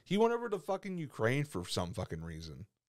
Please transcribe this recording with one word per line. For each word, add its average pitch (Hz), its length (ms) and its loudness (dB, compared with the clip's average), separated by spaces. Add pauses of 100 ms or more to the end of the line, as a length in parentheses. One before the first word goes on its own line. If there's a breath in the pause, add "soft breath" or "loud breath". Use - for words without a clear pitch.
He 185 140 0
went 226 160 6
over 240 160 -2
to 202 80 0
fucking 190 400 -4
Ukraine 135 480 2
for 87 200 -4
some 90 280 -2
fucking 85 280 -4
reason. 80 440 -10 (240)